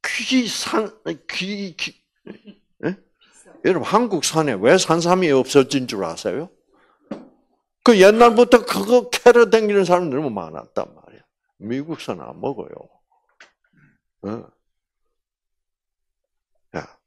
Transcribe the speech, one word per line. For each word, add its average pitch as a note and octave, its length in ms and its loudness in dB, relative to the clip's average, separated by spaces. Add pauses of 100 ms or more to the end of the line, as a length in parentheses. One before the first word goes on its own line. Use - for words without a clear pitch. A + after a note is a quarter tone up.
귀 B3 440 -4
산-, - 500 -6 (320)
귀, G3 460 -10
귀, - 260 -12 (840)
예? F#3 120 -6 (680)
여러분, D#3+ 240 0
한국 G3 360 0
산에 D3+ 300 0
왜 A#2 220 4
산삼이 F3 540 0
없어진 C3 560 0
줄 G2 180 -8
아세요? F#2+ 460 -8 (1300)
그 A3 160 6
옛날부터 A#3 640 6
그거 G#3+ 460 0
캐러 A#3+ 400 4
다니는 G#3 340 2
사람 F3 260 0
너무 C3+ 200 -4
많았단 D#2+ 640 -10
말이야. - 260 -20 (380)
미국산은 B2 680 -10
안 C2+ 160 -18
먹어요. A2+ 300 -10 (1500)
어. G#2 240 -12 (2250)
야. - 200 -14 (100)